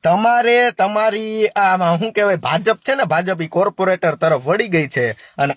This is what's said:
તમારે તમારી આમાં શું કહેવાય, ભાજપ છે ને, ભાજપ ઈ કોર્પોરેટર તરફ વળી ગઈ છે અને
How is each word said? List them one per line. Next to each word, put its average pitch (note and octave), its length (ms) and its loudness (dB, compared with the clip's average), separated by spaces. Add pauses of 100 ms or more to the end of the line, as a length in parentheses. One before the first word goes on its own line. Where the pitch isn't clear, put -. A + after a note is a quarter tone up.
તમારે A#3 680 2
તમારી G#3+ 760 0
આમાં F#3 520 0
શું A3 120 -4
કહેવાય, G3+ 240 2
ભાજપ F3 420 -2
છે - 180 -4
ને, C4+ 80 0
ભાજપ E3+ 380 -2
ઈ D#3+ 60 -6
કોર્પોરેટર F#3 680 0
તરફ D#3 260 0
વળી G3 260 -2
ગઈ D#3+ 200 -2
છે B2 240 -2 (260)
અને C#3+ 180 -2